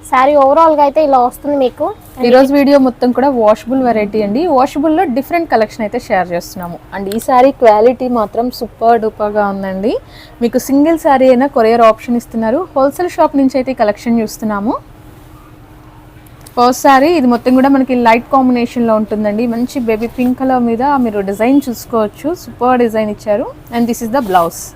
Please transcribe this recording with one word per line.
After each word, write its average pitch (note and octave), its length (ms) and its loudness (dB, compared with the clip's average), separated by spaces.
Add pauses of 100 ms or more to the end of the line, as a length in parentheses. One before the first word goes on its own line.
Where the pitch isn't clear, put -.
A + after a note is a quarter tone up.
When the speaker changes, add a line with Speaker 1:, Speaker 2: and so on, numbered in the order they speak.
(100)
Speaker 1:
శారీ C4+ 220 2 (100)
ఓవరాల్గా D4 440 4
అయితే C#4+ 200 0
ఇలా C4 180 2
వస్తుంది C#4+ 360 -4
మీకు. C4 260 -2 (400)
Speaker 2:
ఈ A#3+ 80 2
రోజు C4+ 220 6
వీడియో C#4+ 200 4 (100)
మొత్తం B3 300 -2
కూడా C4 120 0 (140)
వాషబుల్ A3+ 440 0
వెరైటీ G#3+ 380 -2
అండి. G3+ 160 -2 (160)
వాషబుల్‌లో D#4 460 0 (140)
డిఫరెంట్ E4 360 -4
కలెక్షన్ A3 320 -2
అయితే G#3 220 -6
షేర్ F#3 260 -2
చేస్తున్నాము. F3 440 -10 (180)
And G3 100 -8 (100)
ఈ A3+ 120 -4
శారీ C4 240 4 (100)
క్వాలిటీ A#3 460 4 (100)
మాత్రం A3+ 300 -2 (120)
సూపర్ A#3 440 0
డూపర్‌గా G#3 500 -2
ఉందండి. G3 400 -4 (500)
మీకు A#3+ 160 -2 (100)
సింగిల్ D4 360 2
శారీ C4 280 4
అయినా B3+ 140 2 (100)
కొరియర్ A#3 340 4
ఆప్షన్ A#3+ 300 -2
ఇస్తున్నారు. A3+ 420 -4 (100)
హోల్‌సేల్ C#4+ 440 -2
షాప్ D#4 240 0
నుంచి C4+ 200 0
అయితే B3+ 140 -6
ఈ - 80 -14
కలెక్షన్ A3+ 400 -2
చూస్తున్నాము. G#3+ 520 -6 (1800)
ఫస్ట్ B3 300 2
శారీ C#4 240 4 (100)
ఇది B3 140 2
మొత్తం B3 260 0
కూడా C4+ 160 4
మనకి C4 200 0 (120)
లైట్ A#3 260 2
కాంబినేషన్‌లో A#3+ 680 0
ఉంటుందండి. G#3+ 520 -4
మంచి B3 260 -4 (100)
బేబీ A3+ 280 -4
పింక్ B3 240 0
కలర్ C4 280 0
మీద A3+ 120 -2 (240)
మీరు G#3 240 -4
డిజైన్ A#3+ 380 0
చూసుకోవచ్చు. A3 600 -6 (140)
సూపర్ B3 420 -2
డిజైన్ G#3+ 300 -4
ఇచ్చారు. G#3+ 320 -4 (300)
And A#3+ 160 0
this A#3 160 -8
is G#3+ 100 -6
the C4+ 140 -2
blouse. E3+ 280 0 (160)